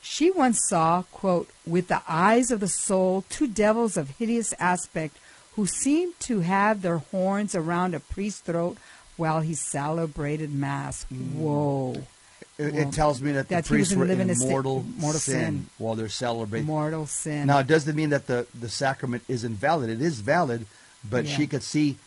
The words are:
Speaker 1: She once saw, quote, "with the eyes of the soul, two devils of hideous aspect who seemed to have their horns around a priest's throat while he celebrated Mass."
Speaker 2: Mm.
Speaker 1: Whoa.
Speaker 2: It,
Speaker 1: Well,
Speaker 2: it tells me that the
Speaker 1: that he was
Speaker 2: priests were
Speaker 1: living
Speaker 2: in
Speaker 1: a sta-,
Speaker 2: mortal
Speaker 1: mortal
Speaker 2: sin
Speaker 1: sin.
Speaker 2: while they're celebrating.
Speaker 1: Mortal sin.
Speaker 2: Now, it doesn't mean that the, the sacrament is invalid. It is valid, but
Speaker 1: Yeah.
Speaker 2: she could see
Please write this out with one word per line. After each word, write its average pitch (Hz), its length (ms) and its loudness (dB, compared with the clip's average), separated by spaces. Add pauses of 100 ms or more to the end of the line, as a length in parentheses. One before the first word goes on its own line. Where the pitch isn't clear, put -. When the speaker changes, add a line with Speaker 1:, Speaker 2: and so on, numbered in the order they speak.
Speaker 1:
She - 280 2
once 262 360 4
saw, 170 360 4 (100)
quote, 180 380 0 (160)
"with 175 220 0
the 170 200 2
eyes 214 420 4
of 214 100 0
the 196 80 0
soul, 190 600 0
two - 180 0
devils 214 520 2
of 139 200 -6
hideous 233 400 0
aspect 180 600 -2 (380)
who 208 100 2
seemed 330 540 0
to 214 200 -2
have 196 400 2
their 170 180 0
horns 190 560 -2
around 175 400 0
a 139 60 -4
priest's 196 400 -6
throat 170 380 -2 (400)
while 160 240 0
he 160 120 -2
celebrated 151 1000 -4
Mass." 139 580 -4
Speaker 2:
Mm. 131 220 -8
Speaker 1:
Whoa. 143 680 -2 (540)
Speaker 2:
It, 151 180 -2
Speaker 1:
Well, 147 140 2
Speaker 2:
it 135 40 -6
tells 147 300 2
me 147 100 0
that 135 160 -2
the 180 80 0
Speaker 1:
that 170 100 0
he - 80 2
was 202 140 4
Speaker 2:
priests 190 60 2
were 175 120 4
Speaker 1:
living 147 220 2
Speaker 2:
in - 20 2
Speaker 1:
a 117 40 2
sta-, 127 160 2
Speaker 2:
mortal 135 340 0 (120)
Speaker 1:
mortal 151 240 0
Speaker 2:
sin 135 140 -2
Speaker 1:
sin. 101 320 -2 (120)
Speaker 2:
while 113 160 -4
they're 110 160 -4
celebrating. 113 560 -4
Speaker 1:
Mortal 156 400 -2
sin. 147 400 -4
Speaker 2:
Now, 143 120 6
it 131 80 2
doesn't 156 300 4
mean 156 140 0
that 143 160 0
the, 123 200 0 (120)
the 117 100 -8
sacrament 131 600 -2
is 120 160 -2
invalid. 120 460 0
It 113 120 -4
is 156 180 0
valid, 120 460 0 (380)
but 117 220 0
Speaker 1:
Yeah. 143 100 -2
Speaker 2:
she 147 100 2
could 135 160 -4
see 151 340 0 (100)